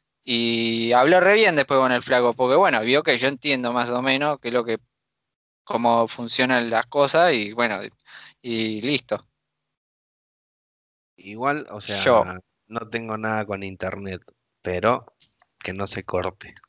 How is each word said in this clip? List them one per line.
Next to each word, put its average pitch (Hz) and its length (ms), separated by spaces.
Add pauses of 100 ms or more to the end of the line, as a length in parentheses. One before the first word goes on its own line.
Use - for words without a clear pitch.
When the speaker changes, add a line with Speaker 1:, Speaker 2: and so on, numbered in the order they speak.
(240)
Speaker 1:
y 117 680
habló 143 280
re 190 140
bien 208 220
después 139 240
con 127 120
el 120 100
flaco, 123 320
porque 127 220
bueno, 165 260
vio 131 220
que 131 140
yo 131 100
entiendo 131 440
más 120 180
o 123 120
menos 135 380
qué 120 80
es 117 60
lo 120 100
que, 113 140 (840)
cómo 117 440
funcionan 123 640
las 113 160
cosas 156 480
y 104 180
bueno, 113 280 (640)
y 110 400
listo. 127 440 (1900)
Speaker 2:
Igual, 127 540
o 104 100
sea, 101 240
Speaker 1:
Yo. 120 200 (440)
Speaker 2:
no 113 220
tengo 113 280
nada 110 260
con 101 180
internet, 95 600 (400)
pero 95 420 (540)
que - 140
no 98 140
se 95 180
corte, 92 500 (140)